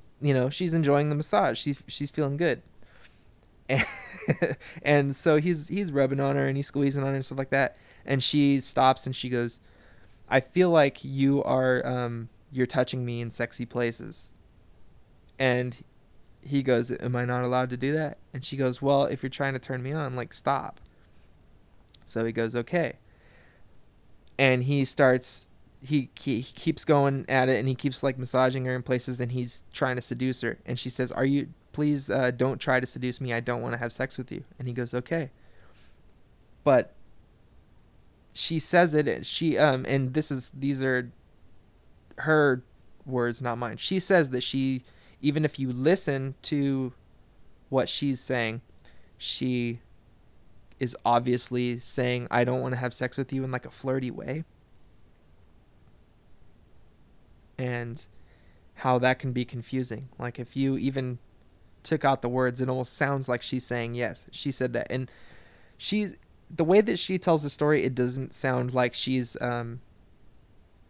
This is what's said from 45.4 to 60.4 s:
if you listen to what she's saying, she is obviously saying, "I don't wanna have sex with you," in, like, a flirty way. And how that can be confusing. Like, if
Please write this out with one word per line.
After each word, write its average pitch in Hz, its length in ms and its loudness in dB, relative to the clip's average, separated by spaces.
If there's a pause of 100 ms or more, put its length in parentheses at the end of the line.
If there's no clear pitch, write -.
if 147 140 -2
you 131 140 -2
listen 135 720 0
to 139 500 0 (800)
what 127 180 2
she's 139 320 -2
saying, 117 400 -2 (560)
she 120 640 -2 (1000)
is 120 260 -4
obviously 123 720 2
saying, 123 520 -2
"I 120 140 4
don't 127 160 0
wanna 127 160 -4
have 123 180 -4
sex - 240 -6
with 135 140 -4
you," 135 120 -4
in, 131 60 -6
like, 127 160 -6
a - 40 -14
flirty 131 400 -4
way. 131 340 -8 (3250)
And 120 480 -6 (720)
how 127 220 2
that 127 200 2
can 127 140 -4
be 123 120 -2
confusing. 123 640 -6 (100)
Like, 123 200 -8
if - 180 -10